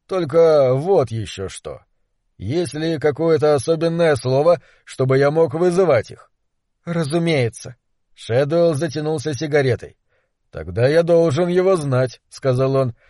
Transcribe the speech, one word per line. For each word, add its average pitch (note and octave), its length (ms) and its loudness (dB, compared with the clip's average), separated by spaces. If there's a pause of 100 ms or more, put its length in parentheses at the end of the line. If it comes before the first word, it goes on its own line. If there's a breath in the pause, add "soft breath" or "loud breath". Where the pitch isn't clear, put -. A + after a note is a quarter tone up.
«Только D#3+ 680 4
вот C#3+ 380 0
ещё G2 360 -8
что. D2 360 -16 (540)
Есть D3+ 360 -6
ли D#3+ 240 -4
какое-то D3+ 560 2
особенное E3 600 0
слово, C#3 460 0 (220 soft breath)
чтобы C3 360 -2
я C#3+ 120 4
мог D#3+ 220 2
вызывать E3+ 580 2
их?» - 200 -20 (520)
«Разумеется». D#3+ 920 -2 (400)
Шэдуэлл D#3+ 580 0
затянулся D3+ 600 -4
сигаретой. C3 640 -2 (520)
«Тогда F2 380 -2
я D#3+ 160 2
должен E3 440 2
его F3+ 280 2
знать», C3 540 -2
сказал C3 460 -2
он, C3 200 -2 (140)